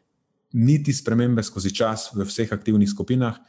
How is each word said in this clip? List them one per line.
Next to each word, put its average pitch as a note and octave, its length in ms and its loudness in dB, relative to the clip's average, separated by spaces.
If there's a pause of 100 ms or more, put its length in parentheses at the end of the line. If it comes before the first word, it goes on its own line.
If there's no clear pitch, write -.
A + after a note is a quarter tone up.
(520)
niti C#3+ 400 2
spremembe A#2 500 0
skozi G2 320 -4
čas A2 400 -4
v G2 120 -4
vseh G#2+ 260 -4
aktivnih G#2 380 2
skupinah, A#2+ 480 -2 (100)